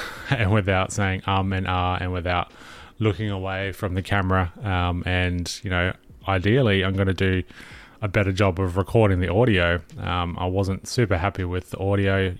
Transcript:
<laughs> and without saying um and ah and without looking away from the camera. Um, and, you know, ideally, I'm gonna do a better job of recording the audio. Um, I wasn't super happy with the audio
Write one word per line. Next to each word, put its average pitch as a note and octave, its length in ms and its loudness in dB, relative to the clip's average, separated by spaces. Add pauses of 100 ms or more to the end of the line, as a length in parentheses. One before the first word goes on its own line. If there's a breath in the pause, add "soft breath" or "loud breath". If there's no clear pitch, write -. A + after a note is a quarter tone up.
(100)
<laughs> - 200 -8
and A2 220 2
without F#2+ 400 2
saying F#2+ 340 -2
um F#2+ 260 2
and F#2+ 140 -2
ah F2+ 340 0
and F2+ 120 -4
without F2 400 -2 (480 loud breath)
looking G#2+ 280 0
away F#2+ 440 -4
from F2+ 220 -6
the F#2 80 -2
camera. F#2 500 0 (100)
Um, F2 420 0
and, F2+ 480 -2 (120)
you F2+ 60 -4
know, F2+ 220 0 (360)
ideally, G2 560 4
I'm F#2+ 100 0
gonna G2 180 2
do F#2+ 300 2 (600 loud breath)
a A2 40 -2
better G2 240 2
job F#2+ 300 2
of F2+ 160 0
recording G2 420 4
the F2 140 0
audio. F2+ 480 4 (180)
Um, F2+ 400 -4
I F2+ 80 -2
wasn't F#2+ 400 -2
super G2+ 320 0
happy G2 240 -2
with F2+ 280 -6
the - 80 -10
audio G2 600 2